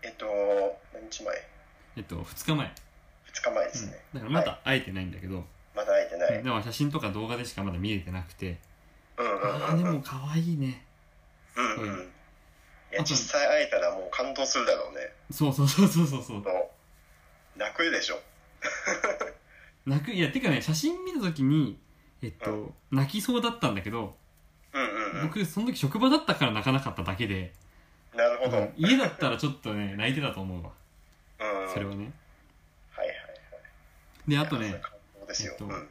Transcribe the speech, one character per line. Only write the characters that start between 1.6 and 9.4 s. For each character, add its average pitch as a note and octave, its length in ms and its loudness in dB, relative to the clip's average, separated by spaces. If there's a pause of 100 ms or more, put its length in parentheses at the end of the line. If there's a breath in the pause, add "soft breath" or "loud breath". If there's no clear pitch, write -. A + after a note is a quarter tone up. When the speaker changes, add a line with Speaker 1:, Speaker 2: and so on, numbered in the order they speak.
Speaker 2:
え - 60 -8
っ - 20 -8
と、 E2+ 200 -8
二 - 220 -10
日 D#3+ 100 2
前。 A#2+ 160 -2 (520)
Speaker 1:
二 - 180 -10
日 D5+ 100 0
前 - 140 0
で - 80 -8
す A2 140 -8
ね。 - 160 -14 (100)
Speaker 2:
う C#3 40 -6
ん。 - 20 -6
だ A2 80 -8
か C3 60 -2
ら E3 80 4
ま - 40 4
だ - 200 -6
会 C3 140 4
え - 20 -6
て - 100 -10
な F#2 100 -4
い F#2 40 -4
ん F2+ 60 -6
だ F2+ 80 -10
け F#2 80 -10
ど。 F#2+ 100 -6
Speaker 1:
は F2 40 -6
い。 E2+ 40 -12 (300)
ま - 100 -2
だ G2+ 80 4
会 G2 100 6
え - 40 0
て - 100 -8
な - 160 2
い。 B2+ 40 0
Speaker 2:
う A2+ 40 -4
ん。 - 20 -8
で B2+ 60 -2
も A2 120 0
写 A2 120 -6
真 D3 180 0
と D3+ 80 -2
か A2 120 -4
動 G#2+ 160 -4
画 A#2+ 100 -4
で A#2+ 80 -6
し A#2 100 -12
か G2 80 -4
ま G2 80 -2
だ F2 60 -4
見 G2 140 -2
れ G2+ 80 0
て F2 120 -10
な F#2 120 -6
く - 120 -16
て。 F2 220 -6 (600)
Speaker 1:
う A#2+ 60 -2
ん - 20 0
う A2+ 40 0
ん G2 120 0